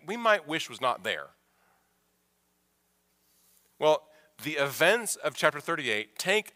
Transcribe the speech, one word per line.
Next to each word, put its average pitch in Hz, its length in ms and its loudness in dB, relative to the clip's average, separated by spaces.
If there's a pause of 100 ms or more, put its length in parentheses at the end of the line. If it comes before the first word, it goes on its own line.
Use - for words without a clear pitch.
we 196 120 -8
might 214 280 2
wish 151 240 -6
was 113 120 -12
not 120 240 -2
there? 76 220 -4 (2500)
Well, 151 240 4 (400)
the 151 140 -4
events 160 580 2
of 143 200 -4
chapter 147 260 0
thirty-eight 123 580 -4
take 202 360 0